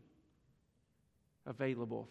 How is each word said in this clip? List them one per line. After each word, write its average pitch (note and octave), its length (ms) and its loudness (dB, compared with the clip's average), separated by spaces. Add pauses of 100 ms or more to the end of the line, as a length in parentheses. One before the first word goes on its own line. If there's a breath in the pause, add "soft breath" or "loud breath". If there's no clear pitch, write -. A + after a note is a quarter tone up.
(1500)
available A#2 640 0